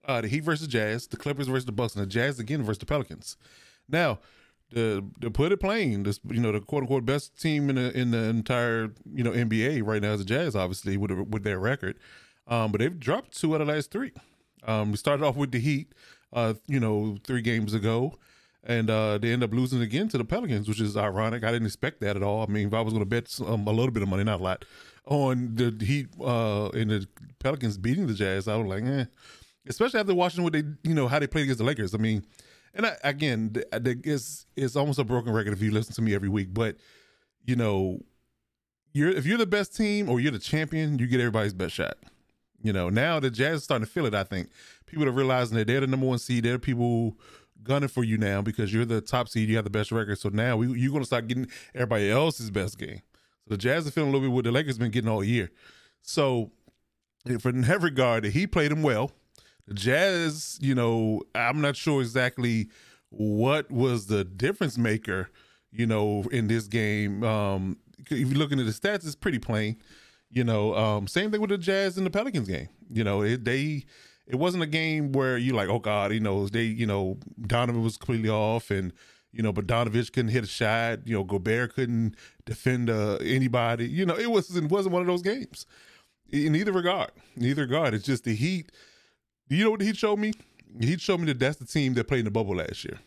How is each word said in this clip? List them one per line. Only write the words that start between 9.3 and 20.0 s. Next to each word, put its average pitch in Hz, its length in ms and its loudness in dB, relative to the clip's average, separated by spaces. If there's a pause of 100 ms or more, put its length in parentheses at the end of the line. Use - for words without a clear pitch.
N 117 160 0
B 110 180 2
A 143 160 0
right 107 180 0
now 104 120 0
is 104 80 0
the 95 60 -4
Jazz, 123 300 -2
obviously 95 400 -2
with, 98 160 -2
with 101 300 -4
their 101 160 -2
record. 104 400 -2 (480)
Um, 113 260 0
but 107 80 0
they've 160 200 0
dropped 139 360 -4
two 160 200 0
out 151 60 0
of 147 60 0
the 151 60 0
last 151 160 -4
three. 262 220 -6 (560)
Um, 107 240 0
we 104 60 -2
started 147 280 0
off 131 100 2
with 139 160 -2
the 123 80 0
Heat, 143 360 -2 (380)
uh, 113 200 0 (140)
you 139 120 0
know, 107 440 0
three 127 180 -2
games 110 320 0
ago. 113 460 0 (440)
And, 117 260 0
uh, 107 280 2
they 117 140 0
end 123 120 2
up 107 100 -2
losing 127 280 0
again 135 280 0